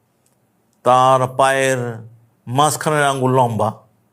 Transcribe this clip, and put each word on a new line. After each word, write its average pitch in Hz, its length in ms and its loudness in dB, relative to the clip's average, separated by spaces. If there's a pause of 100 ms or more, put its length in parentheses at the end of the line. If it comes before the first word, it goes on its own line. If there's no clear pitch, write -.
(840)
তার 127 440 4
পায়ের 135 500 0 (720)
মাঝখানের 147 560 0
আঙ্গুল 135 320 0
লম্বা, 110 480 -2 (300)